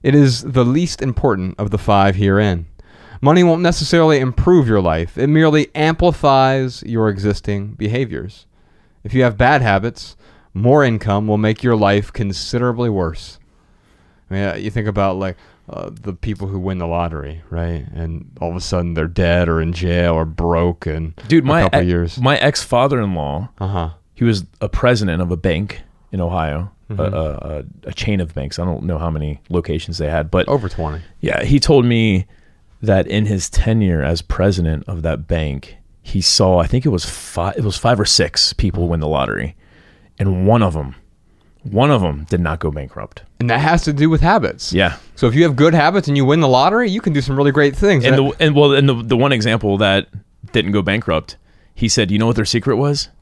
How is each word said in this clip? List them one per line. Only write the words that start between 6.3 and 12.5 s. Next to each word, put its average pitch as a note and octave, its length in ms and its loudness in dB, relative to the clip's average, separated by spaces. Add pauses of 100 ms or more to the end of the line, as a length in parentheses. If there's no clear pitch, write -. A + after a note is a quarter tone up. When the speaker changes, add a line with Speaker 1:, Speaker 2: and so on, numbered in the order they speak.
Speaker 1:
your A2 220 0
existing G2+ 680 -4
behaviors. G#2+ 720 -6 (560)
If G#2 100 -10
you C3 120 2
have A2+ 120 0
bad B2+ 260 4
habits, G#2+ 540 -2 (380)
more C3 300 4
income G#2+ 420 0
will G#2 120 0
make G#2+ 240 0
your A#2+ 140 2
life G2+ 360 2
considerably A#2+ 760 -4